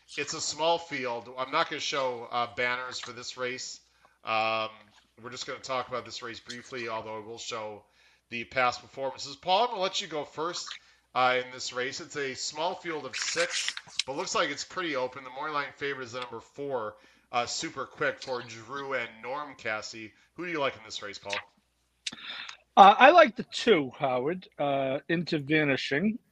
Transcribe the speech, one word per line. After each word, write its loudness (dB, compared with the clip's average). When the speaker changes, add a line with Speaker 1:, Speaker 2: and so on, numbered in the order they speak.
Speaker 1:
It's -4
a -6
small 2
field. -6
I'm -4
not 2
gonna -4
show, -2
uh, 0
banners -2
for -10
this -12
race. -6
Um, 0
we're -12
just -10
gonna -8
talk -4
about -6
this -12
race -10
briefly, -10
although -6
I -10
will -12
show -8
the -6
past 2
performances. -8
Paul, 4
I'm 2
gonna -4
let 0
you -2
go -4
first, -6
uh, 4
in -14
this -8
race. -4
It's -14
a -4
small -4
field -8
of -8
six, -2
but -6
looks -2
like 2
it's -6
pretty -6
open. -4
The -16
morning -6
line -2
favorite -6
is -12
the -8
number -10
four, -6
uh, 2
Super -6
Quick -2
for -4
Drew -8
and -2
Norm -6
Cassie. -6
Who -8
do -6
you 0
like 0
in -18
this -10
race, -10
Paul? -8
Speaker 2:
Uh, 12
I 12
like 10
the -8
two, 2
Howard, -2
uh, 0
Into 0
Vanishing. 2